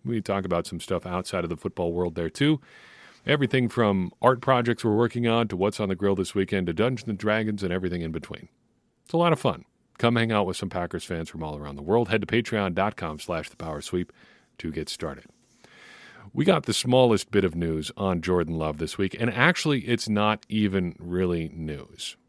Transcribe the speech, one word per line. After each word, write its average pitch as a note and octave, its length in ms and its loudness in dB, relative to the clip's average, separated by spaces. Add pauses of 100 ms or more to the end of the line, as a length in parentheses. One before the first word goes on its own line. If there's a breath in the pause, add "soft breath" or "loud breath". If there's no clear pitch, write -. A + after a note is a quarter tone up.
We A#2+ 180 -2
talk G2 220 -2
about F2 240 -2
some E2+ 120 -8
stuff - 260 -4
outside F2+ 380 -4
of E2+ 60 -4
the E2 80 -6
football E2+ 360 -4
world F2 220 -2
there, E2 140 -4
too. C#3+ 300 2 (640 loud breath)
Everything C3+ 420 2
from G2 540 2
art B2 180 4
projects A#2+ 460 2
we're G#2+ 100 4
working A#2+ 320 2
on A2+ 220 2
to F#2 80 -4
what's G2+ 240 0
on G2 80 0
the F#2+ 60 0
grill G2 200 2
this F#2 180 -2
weekend F#2+ 340 0
to E2+ 60 -2
Dungeons A#2 360 0
and G2+ 80 -4
Dragons G#2+ 440 0
and F2+ 120 -2
everything F2+ 280 -2
in D#2+ 120 -4
between. - 340 -10 (560)
It's - 80 -12
a E3 60 0
lot E3+ 160 4
of - 60 0
fun. - 260 -2 (320)
Come A#2 180 4
hang A2+ 160 2
out G#2 140 4
with F#2 100 -4
some F#2+ 140 -6
Packers F2 340 -4
fans E2 240 -6
from D#2+ 160 -10
all D2+ 140 -6
around D2 180 -10
the C#2+ 60 -12
world. G2+ 260 2
Head G#2 140 2
to - 60 -6
patreon G#2+ 460 0
dot G2 220 0
com D2+ 240 -8
slash E2 300 -6
the - 80 -20
power D#2 240 -8
sweep F2+ 320 -4 (460 soft breath)
to D#2+ 120 -6
get D2+ 160 -6
started. C#2+ 380 -10 (1040 loud breath)
We D3 140 0
got E3 220 4
the A2 60 0
smallest B2 560 4
bit G2+ 140 4
of E2+ 100 2
news D#2+ 440 -2
on F#2 240 0
Jordan E2 360 2
Love D#2 200 -2
this D#2 200 -6
week, G2 220 -2
and A#2 140 0
actually C#3+ 480 2
it's A#2 260 -2
not G#2+ 400 0
even G2 500 0
really F2 560 -2
news. D#2 640 -10 (140)